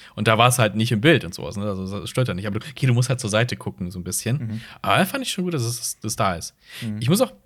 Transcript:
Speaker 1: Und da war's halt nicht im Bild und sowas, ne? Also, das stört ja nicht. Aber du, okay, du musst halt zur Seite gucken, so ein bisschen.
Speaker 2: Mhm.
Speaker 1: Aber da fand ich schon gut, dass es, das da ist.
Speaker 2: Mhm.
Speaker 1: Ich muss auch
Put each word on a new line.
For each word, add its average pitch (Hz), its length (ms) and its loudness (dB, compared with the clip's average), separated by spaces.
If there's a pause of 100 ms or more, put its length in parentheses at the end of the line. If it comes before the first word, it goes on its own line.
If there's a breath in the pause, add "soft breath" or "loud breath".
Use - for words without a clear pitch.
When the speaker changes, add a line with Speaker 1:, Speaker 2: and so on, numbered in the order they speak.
(160 loud breath)
Speaker 1:
Und 107 140 2
da 110 80 6
war's 123 200 6
halt 107 180 4
nicht 113 180 0
im 104 80 2
Bild 139 240 6
und 82 100 -10
sowas, - 220 -8
ne? 101 80 -4
Also, 95 340 -6
das 82 100 -8
stört 127 200 0
ja 95 40 -4
nicht. 95 140 -4
Aber 107 120 -4
du, - 80 -8
okay, - 200 -2
du 127 60 6
musst 123 160 4
halt 123 100 -2
zur 107 100 -4
Seite 107 280 2
gucken, 90 340 -8
so 92 80 -8
ein 90 60 -10
bisschen. 107 320 -2
Speaker 2:
Mhm. 113 240 -6 (200 loud breath)
Speaker 1:
Aber 98 160 4
da 175 80 4
fand 269 180 -4
ich - 100 -6
schon 185 100 -4
gut, 180 100 -2
dass 139 100 -2
es, - 360 -6
das - 160 -8
da 98 200 0
ist. - 200 -10 (260 loud breath)
Speaker 2:
Mhm. 110 200 -6
Speaker 1:
Ich 120 80 0
muss 190 100 4
auch 254 140 0 (120)